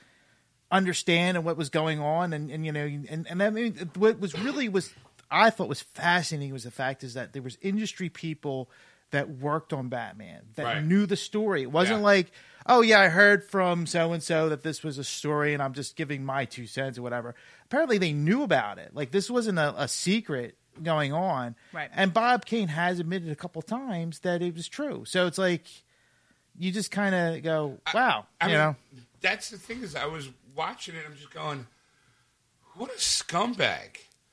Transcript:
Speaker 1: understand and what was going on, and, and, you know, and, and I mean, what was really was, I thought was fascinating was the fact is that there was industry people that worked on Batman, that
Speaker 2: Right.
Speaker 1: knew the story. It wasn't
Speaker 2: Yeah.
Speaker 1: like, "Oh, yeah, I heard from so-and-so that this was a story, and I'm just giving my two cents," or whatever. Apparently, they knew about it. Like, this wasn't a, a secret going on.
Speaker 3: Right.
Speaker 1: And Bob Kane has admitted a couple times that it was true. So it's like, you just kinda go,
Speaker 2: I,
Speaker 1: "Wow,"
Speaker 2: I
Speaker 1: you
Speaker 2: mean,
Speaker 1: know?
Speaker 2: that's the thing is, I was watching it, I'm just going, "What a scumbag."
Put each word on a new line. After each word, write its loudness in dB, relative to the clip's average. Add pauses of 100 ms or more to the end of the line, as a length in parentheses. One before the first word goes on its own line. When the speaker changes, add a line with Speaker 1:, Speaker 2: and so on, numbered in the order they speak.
(720)
Speaker 1:
understand 2
and -2
what -2
was -4
going 0
on, 0
and, -6
and, -6
you -4
know, -2
and, -6
and -2
I 4
mean, -4
what 4
was -4
really -2
was, -2 (380)
I 8
thought -4
was -4
fascinating 0
was -10
the -12
fact -6
is -12
that -10
there -8
was -12
industry -4
people -8 (420)
that -2
worked -4
on -6
Batman, -10 (140)
that -6
Speaker 2:
Right. -2
Speaker 1:
knew 4
the 0
story. -2
It -6
wasn't 2
Speaker 2:
Yeah. 0
Speaker 1:
like, 6 (340)
"Oh, 8
yeah, 10
I 10
heard 8
from 2
so-and-so 2
that -2
this -6
was -6
a -8
story, 0
and -2
I'm -4
just -10
giving -6
my -2
two -12
cents," -6
or -10
whatever. -6 (320)
Apparently, 2
they 2
knew 2
about 0
it. -16
Like, -6
this 0
wasn't 0
a, 0
a -2
secret -2 (260)
going 0
on. -2 (180)
Speaker 3:
Right. -8
Speaker 1:
And 2
Bob 4
Kane 0
has 0
admitted -4
a -6
couple -10
times -6
that 0
it -4
was -10
true. -8
So 2
it's -6
like, 0 (920)
you -2
just -4
kinda 0
go, -2
Speaker 2:
I, -2
Speaker 1:
"Wow," 2 (140)
Speaker 2:
I 2
Speaker 1:
you 2
Speaker 2:
mean, 6
Speaker 1:
know? 4 (440)
Speaker 2:
that's -2
the -16
thing -12
is, -10
I -4
was -8 (280)
watching -6
it, -12
I'm -18
just -20
going, -6 (1080)
"What -10
a -12
scumbag." -2 (340)